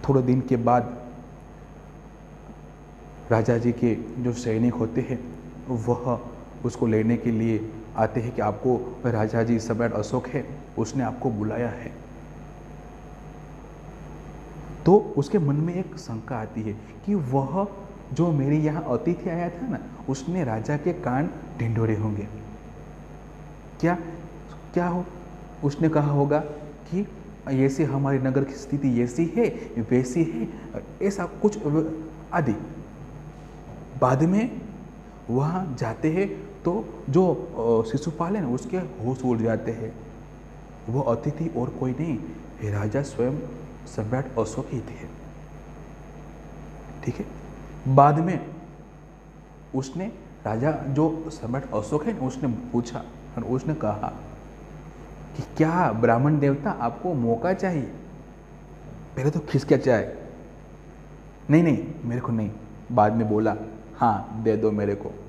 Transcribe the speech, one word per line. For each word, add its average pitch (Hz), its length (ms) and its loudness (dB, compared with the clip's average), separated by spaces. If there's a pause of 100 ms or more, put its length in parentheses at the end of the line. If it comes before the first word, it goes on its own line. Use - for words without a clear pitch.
थोड़े 135 120 6
दिन 127 200 4
के 127 140 2
बाद 120 460 4 (2250)
राजा 117 260 4
जी 117 140 4
के 117 240 2
जो 123 380 -2
सैनिक 117 400 2
होते 117 280 0
हैं, - 380 -6 (280)
वह 120 520 0 (460)
उसको 120 220 2
लेने 110 300 4
के 117 140 0
लिए 110 420 0 (240)
आते 110 220 2
हैं 120 160 -4
कि 113 60 0
"आपको 107 640 2
राजा 110 380 2
जी 117 160 4
सम्राट 117 340 0
अशोक 120 340 0
है, 123 180 -2 (340)
उसने 123 240 0
आपको 123 260 -2
बुलाया 110 400 0
है।" - 220 -8 (3000)
तो 202 320 8
उसके 208 220 2
मन 143 160 4
में 170 200 0
एक 185 220 -4
शंका 117 380 -6
आती 107 260 -6
है 107 120 -4 (320)
कि 208 100 2
वह 139 520 2 (460)
जो 170 180 4
मेरे 143 260 4
यहाँ 156 260 2
अतिथि 170 460 0
आया 170 200 0
था 254 180 -6
ना, 135 120 -2 (300)
उसने 170 340 0
राजा 117 340 0
के 170 160 0
कान 135 360 0 (300)
ढिंढोरे 113 360 2
होंगे। 104 320 -2 (1500)
क्या, 175 180 4 (760)
क्या 175 140 2
हो, 180 180 0 (580)
उसने 147 260 4
कहा 147 220 4
होगा 143 280 4 (520)
कि 196 160 0 (400)
"ऐसे 135 360 4
हमारे 139 360 4
नगर 135 240 4
की - 100 -4
स्थिति 135 480 2
ऐसी 139 240 2
है, 226 200 2 (360)
वैसी 127 420 4
है", 117 260 0 (580)
ऐसा 190 180 0
कुछ - 400 2
व-, 160 380 2 (300)
आदि। 131 220 2 (1500)
बाद 135 220 6
में 208 380 4 (680)
वहाँ 143 500 0
जाते 120 320 0
हैं - 400 -2 (140)
तो 202 440 -2
जो, 165 240 8
अ, 113 580 2
शिशुपाल 170 440 0
है 208 60 0
ना, 131 80 0
उसके 127 280 0
होश 131 480 -2
उड़ 120 120 4
जाते 113 340 2
हैं। 110 240 -6 (920)
वो 131 120 2
अतिथि 143 560 2
और 123 120 0
कोई 135 220 0
नहीं, 143 260 0 (540)
राजा 107 300 2
स्वयं 139 360 0 (500)
सम्राट 127 520 -2
अशोक - 320 -2
ही 120 80 -2
थे। - 280 -10 (2000)
ठीक - 120 -2
है, - 100 -4 (720)
बाद 147 240 10
में 170 360 0 (1200)
उसने, 160 300 -2 (400)
राजा 117 260 2
जो 151 580 2
सम्राट - 420 -4
अशोक 151 320 0
है 196 180 -2
ना, 131 60 0
उसने 127 200 -2
पूछा 120 560 -2 (340)
और 117 60 -4
उसने 135 300 0
कहा 107 400 -2 (1200)
कि 147 60 -4 (140)
"क्या 160 340 6
ब्राह्मण 120 480 6
देवता, 143 320 4
आपको 123 420 -2
मौका 117 400 2
चाहिए?" 175 380 0 (1200)
पहले 139 160 4
तो 160 80 0
खिसका 139 380 4
चाहे, 120 280 6 (1400)
"नहीं, 160 140 10
नहीं, 143 300 4 (120)
मेरे 120 160 0
को 120 100 -2
नहीं।" 110 200 0 (400)
बाद 107 220 6
में 113 160 4
बोला, 107 260 4 (420)
"हाँ, 110 460 2
दे 107 140 6
दो 110 140 4
मेरे 101 240 2
को।" - 160 -8 (180)